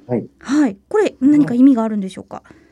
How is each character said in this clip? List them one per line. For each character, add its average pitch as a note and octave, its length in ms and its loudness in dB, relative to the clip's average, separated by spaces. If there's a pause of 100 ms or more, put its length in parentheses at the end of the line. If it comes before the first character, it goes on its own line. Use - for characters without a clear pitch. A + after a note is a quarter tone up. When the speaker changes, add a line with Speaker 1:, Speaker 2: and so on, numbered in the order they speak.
Speaker 1:
は B2 100 -4
い。 - 120 -8 (100)
Speaker 2:
は C#4+ 300 -2
い。 G3 80 -10 (120)
こ G#4+ 100 -4
れ、 F#4+ 220 -2
何 D4 260 2
か A#3+ 80 -6
意 B3 80 2
味 C#4 120 6
が A3+ 80 -2
あ A3+ 60 -4
る G#3+ 80 -6
ん G#3 40 -6
で F#3+ 80 -8
し - 100 -20
ょ - 40 -14
う - 20 -18
か？ - 180 -18 (300)